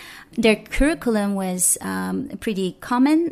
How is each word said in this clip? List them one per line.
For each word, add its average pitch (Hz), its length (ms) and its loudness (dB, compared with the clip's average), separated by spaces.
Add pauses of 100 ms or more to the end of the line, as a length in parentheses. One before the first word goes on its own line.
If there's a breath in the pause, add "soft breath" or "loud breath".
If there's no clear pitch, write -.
(360 loud breath)
Their 220 200 4
curriculum 220 800 0
was, 185 460 -2
um, 190 480 -4 (100)
pretty 190 400 -2
common. 302 520 2